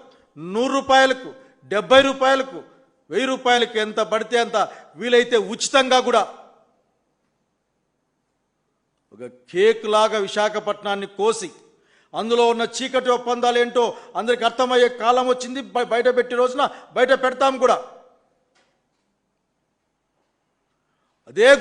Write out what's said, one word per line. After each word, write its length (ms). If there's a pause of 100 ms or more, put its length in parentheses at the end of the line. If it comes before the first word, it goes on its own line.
(380)
నూరు 400
రూపాయలకు, 520 (420)
డెబ్బై 360
రూపాయలకు, 520 (500)
వెయ్యి 200
రూపాయలకు 540
ఎంత 160 (120)
పడితే 320
అంత, 140 (420)
వీలైతే 380 (160)
ఉచితంగా 440 (100)
కూడా 140 (3000)
ఒక 120 (260)
కేక్ 320 (120)
లాగా 220 (100)
విశాఖపట్నాన్ని 800 (120)
కోసి, 300 (640)
అందులో 300 (100)
ఉన్న 100 (140)
చీకటి 380
ఒప్పందాలు 480
ఏంటో 200 (360)
అందరికి 300
అర్థమయ్యే 400 (140)
కాలం 300
వచ్చింది. 280 (140)
బ-, 180
బయట 140 (100)
పెట్టే 240
రోజున 220 (340)
బయట 140 (120)
పెడతాం 300 (100)
కూడా. 140 (3500)
అదే 180 (140)